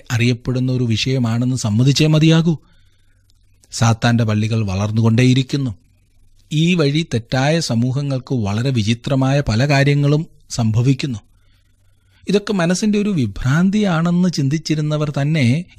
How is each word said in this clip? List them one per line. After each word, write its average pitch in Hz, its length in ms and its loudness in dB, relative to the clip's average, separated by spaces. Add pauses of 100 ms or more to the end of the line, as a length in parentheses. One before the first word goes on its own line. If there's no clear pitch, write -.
(120)
അറിയപ്പെടുന്ന 123 600 -2
ഒരു 127 120 -2
വിഷയമാണെന്ന് 123 720 -2
സമ്മതിച്ചേ 127 520 2
മതിയാകൂ. 160 500 4 (1160)
സാത്താന്റെ 117 520 0
പള്ളികൾ 107 420 -2
വളർന്നുകൊണ്ടേയിരിക്കുന്നു. 113 1080 0 (800)
ഈ 165 240 0
വഴി 156 380 0
തെറ്റായ 135 460 -2
സമൂഹങ്ങൾക്ക് 131 760 -4
വളരെ 113 340 -2
വിചിത്രമായ 131 800 0
പല 117 200 0
കാര്യങ്ങളും 143 580 2 (240)
സംഭവിക്കുന്നു. 120 680 0 (1080)
ഇതൊക്കെ 202 240 -2
മനസ്സിന്റെ 185 460 0
ഒരു 208 100 -2
വിഭ്രാന്തിയാണെന്ന് 175 1200 0
ചിന്തിച്ചിരുന്നവർ 151 800 -2
തന്നെ 143 560 0 (140)